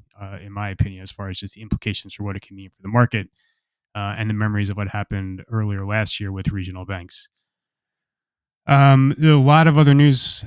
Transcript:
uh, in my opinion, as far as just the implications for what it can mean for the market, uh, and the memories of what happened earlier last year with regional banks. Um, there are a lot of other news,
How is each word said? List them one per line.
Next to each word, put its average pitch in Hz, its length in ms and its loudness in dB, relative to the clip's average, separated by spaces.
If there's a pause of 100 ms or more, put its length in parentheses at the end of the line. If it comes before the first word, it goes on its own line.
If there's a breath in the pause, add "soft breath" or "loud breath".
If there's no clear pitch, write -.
(200)
uh, 98 200 -16
in 98 120 -20
my 101 180 -8
opinion, 95 320 -6
as 95 80 -18
far 98 180 -12
as 92 100 -10
just - 160 -14
the 107 80 -20
implications 101 520 -8
for - 80 -14
what 101 140 -8
it 92 60 -14
can - 140 -20
mean 98 140 -20
for - 120 -20
the 98 60 -14
market, 117 400 0 (680)
uh, 101 200 -8
and 110 140 -4
the 107 40 -4
memories 104 360 -2
of 98 60 -8
what 101 120 -6
happened 98 600 -8
earlier 104 340 -4
last 104 360 -4
year 101 100 -8
with 95 180 -6
regional 92 360 -8
banks. 90 440 -14 (1400)
Um, 139 500 6
there 156 140 4
are - 20 6
a 147 40 6
lot 147 280 6
of 151 100 4
other 143 160 6
news, 139 540 4